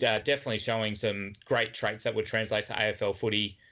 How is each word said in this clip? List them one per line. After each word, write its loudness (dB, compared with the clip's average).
uh, 6
definitely 0
showing -2
some -2
great 0
traits -4
that 0
would 0
translate 0
to -8
A 2
F 0
L 2
footy. 0